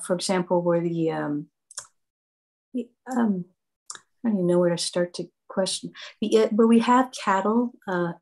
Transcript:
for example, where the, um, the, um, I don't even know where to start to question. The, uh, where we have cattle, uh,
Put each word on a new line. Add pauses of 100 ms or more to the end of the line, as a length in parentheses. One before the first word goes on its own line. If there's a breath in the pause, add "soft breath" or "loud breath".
for
example,
where
the,
um, (1300)
the, (220)
um, (480)
I
don't
even
know
where
to
start
to (220)
question. (300 loud breath)
The,
uh,
where
we
have
cattle, (140)
uh,